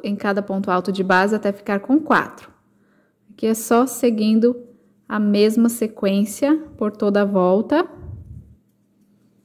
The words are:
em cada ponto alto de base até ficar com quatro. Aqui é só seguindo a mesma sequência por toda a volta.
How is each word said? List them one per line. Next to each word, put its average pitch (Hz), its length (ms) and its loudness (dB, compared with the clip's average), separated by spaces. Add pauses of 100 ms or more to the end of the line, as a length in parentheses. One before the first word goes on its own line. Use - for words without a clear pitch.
em 202 100 -4
cada 202 280 -4
ponto 196 280 -6
alto 180 220 -2
de 190 100 -4
base 190 320 2
até 208 180 -2
ficar 202 280 -4
com 269 180 0
quatro. - 540 -2 (800)
Aqui - 160 -6
é 220 80 0
só 233 320 2
seguindo 220 760 0 (460)
a 214 100 -4
mesma 214 520 2
sequência 214 840 -2 (220)
por 208 160 -4
toda 202 300 0
a - 20 2
volta. 196 640 2 (1600)